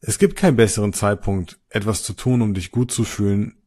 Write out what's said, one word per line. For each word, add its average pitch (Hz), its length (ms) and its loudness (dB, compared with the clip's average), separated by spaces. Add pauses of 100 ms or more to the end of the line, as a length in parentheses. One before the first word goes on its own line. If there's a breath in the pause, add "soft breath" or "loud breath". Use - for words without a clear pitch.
Es - 180 -6
gibt 196 180 2
keinen 165 200 4
besseren 104 360 2
Zeitpunkt, 98 640 -2 (120)
etwas 104 340 -2
zu - 80 -8
tun, 123 300 0
um 104 120 0
dich 92 160 -6
gut 123 220 -2
zu - 100 -2
fühlen 104 520 -2 (120)